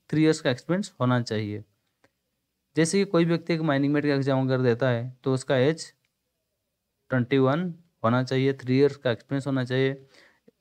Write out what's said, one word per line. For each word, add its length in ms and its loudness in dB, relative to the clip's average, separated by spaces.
थ्री 140 0
इयर्स 180 2
का 100 0
एक्सपीरियंस 480 -4
होना 220 2
चाहिए। 420 -6
जैसे 300 2
कि 60 -8
कोई 140 4
व्यक्ति 280 0
एक 80 -2
माइनिंग 320 2
मेट 100 0
का 100 2
एग्जाम 320 0
अगर 160 0
देता 280 2
है, 340 -4
तो 100 0
उसका 240 -2
एज 360 0
ट्वेंटी 280 0
वन 380 0
होना 200 2
चाहिए, 300 0
थ्री 260 0
इयर्स 160 2
का 160 -4
एक्सपीरियंस 360 -6
होना 160 -2
चाहिए। 440 -2